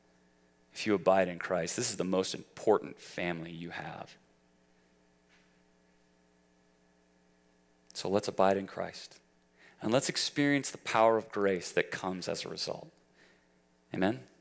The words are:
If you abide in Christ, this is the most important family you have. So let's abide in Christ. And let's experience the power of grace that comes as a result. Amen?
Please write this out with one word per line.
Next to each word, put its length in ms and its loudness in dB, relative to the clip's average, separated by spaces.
If 120 -8
you 80 4
abide 340 4
in 100 -8
Christ, 380 -2
this 140 -2
is 60 -4
the 80 -2
most 300 0
important 680 0
family 500 -6
you 200 -12
have. 440 -12
So 160 -4
let's 180 2
abide 300 4
in 80 -6
Christ. 520 -10
And 100 -2
let's 200 2
experience 600 0
the 80 -8
power 380 6
of 140 -2
grace 420 0
that 180 0
comes 380 -6
as 160 -4
a 40 -10
result. 400 -8
Amen? 260 0